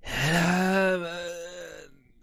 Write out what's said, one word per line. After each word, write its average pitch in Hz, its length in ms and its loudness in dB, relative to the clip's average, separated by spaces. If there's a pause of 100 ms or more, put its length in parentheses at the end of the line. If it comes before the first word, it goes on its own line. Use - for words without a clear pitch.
Ja, 180 920 2
äh, 175 920 -10 (340)